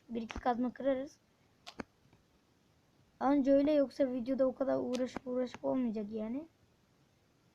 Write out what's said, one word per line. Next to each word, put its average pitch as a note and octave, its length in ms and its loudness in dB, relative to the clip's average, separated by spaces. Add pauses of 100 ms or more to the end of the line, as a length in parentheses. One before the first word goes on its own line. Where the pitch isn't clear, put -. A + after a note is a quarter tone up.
Bir A3+ 140 -4
iki - 180 -8
kazma B3 320 0
kırarız. C4+ 460 -4 (2000)
Anca C#4 320 4
öyle, C#4+ 200 6
yoksa C#4 400 2
videoda C4 340 0
o B3+ 80 0
kadar C4+ 240 0
uğraşıp B3 480 -4
uğraşıp B3 380 -4
olmayacak A#3+ 480 -2
yani. A#3 360 -6 (1080)